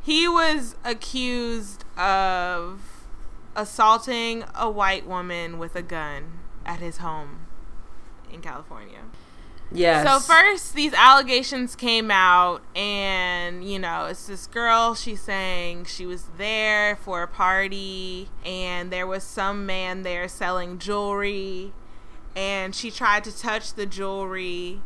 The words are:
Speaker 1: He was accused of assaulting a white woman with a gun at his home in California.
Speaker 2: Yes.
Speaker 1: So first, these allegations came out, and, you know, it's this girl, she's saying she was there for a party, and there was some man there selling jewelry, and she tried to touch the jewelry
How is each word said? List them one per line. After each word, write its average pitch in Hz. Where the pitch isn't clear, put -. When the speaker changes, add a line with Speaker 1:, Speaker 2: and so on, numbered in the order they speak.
Speaker 1:
He 311
was 320
accused 233
of 185
assaulting 226
a 226
white 196
woman 175
with 170
a 180
gun 156
at 170
his 170
home 156
in 165
California. 127
Speaker 2:
Yes. 165
Speaker 1:
So 269
first, 349
these 294
allegations 254
came 226
out, 180
and, 180
you 196
know, 165
it's 180
this 196
girl, 233
she's 220
saying 180
she 180
was 180
there 214
for 180
a 175
party, 190
and 180
there 180
was 190
some 202
man 185
there 180
selling 180
jewelry, 202
and 196
she 240
tried 208
to 208
touch 220
the 208
jewelry 190